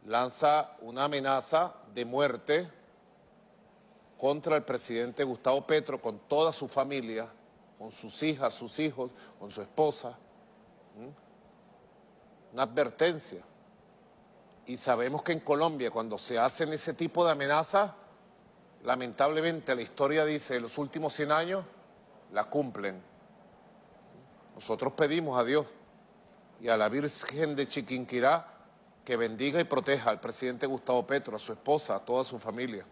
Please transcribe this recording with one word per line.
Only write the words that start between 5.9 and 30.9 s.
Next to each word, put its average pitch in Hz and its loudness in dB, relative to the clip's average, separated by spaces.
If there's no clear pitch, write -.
con 107 -6
toda 156 2
su 131 -6
familia, 120 -2
con 107 -14
sus - -10
hijas, 139 0
sus - -10
hijos, 131 -2
con 101 -14
su 104 -10
esposa. 147 0
¿Mm? - -20
Una 127 0
advertencia. 139 0
Y 127 -8
sabemos 127 2
que 175 0
en 160 0
Colombia, 147 2
cuando 113 -4
se 120 -2
hacen 147 2
ese 151 -4
tipo 170 2
de 165 6
amenazas, 156 2
lamentablemente 139 2
la 120 -2
historia 143 2
dice, 147 -2
en 120 0
los 117 -8
últimos 147 -4
cien 147 0
años, 175 0
la 104 0
cumplen. 101 -2
Nosotros 127 -2
pedimos 151 2
a 120 4
Dios 143 2
y 117 -4
a 113 6
la 107 4
Virgen 143 -2
de 139 0
Chiquinquirá 127 0
que 123 0
bendiga 117 0
y 165 4
proteja 131 2
al 107 0
presidente 123 -4
Gustavo 127 0